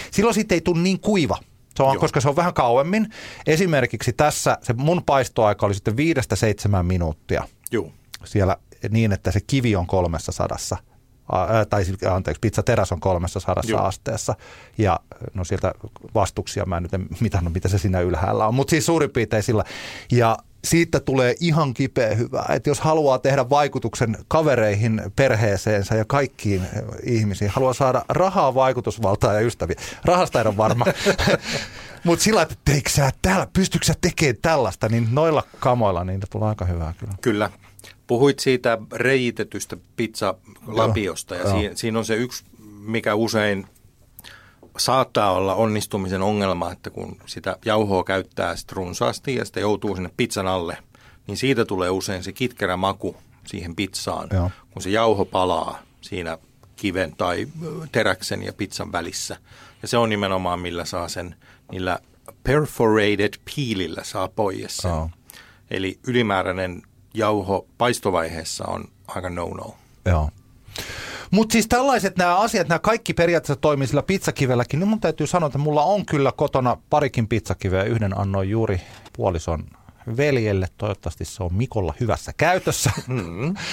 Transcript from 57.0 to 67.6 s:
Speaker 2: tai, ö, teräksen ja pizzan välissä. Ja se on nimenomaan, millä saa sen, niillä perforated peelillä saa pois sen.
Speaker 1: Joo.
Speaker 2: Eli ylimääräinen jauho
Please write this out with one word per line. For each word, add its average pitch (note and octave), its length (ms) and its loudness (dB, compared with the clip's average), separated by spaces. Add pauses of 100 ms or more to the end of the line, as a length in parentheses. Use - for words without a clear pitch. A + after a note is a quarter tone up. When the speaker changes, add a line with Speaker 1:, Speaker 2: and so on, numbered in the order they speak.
Speaker 2:
tai, F#2 320 -2 (160)
ö, - 20 -8 (260)
teräksen G2 500 0
ja G2 100 -8
pizzan F#2 400 -8
välissä. F2 440 -6 (460)
Ja A2 60 -10
se B2 80 0
on A#2 120 4
nimenomaan, F#2+ 520 -2
millä F2 240 -6
saa E2+ 240 -6
sen, F2 260 -10 (380)
niillä F#2 260 -4 (440)
perforated G#2+ 920 2 (220)
peelillä G2 480 -4
saa F#2+ 240 -6
pois G#2 480 -4
sen. - 140 -4
Speaker 1:
Joo. D#2+ 200 -2 (600)
Speaker 2:
Eli F#2+ 360 -4
ylimääräinen F#2 760 0 (320)
jauho G#2 520 0 (120)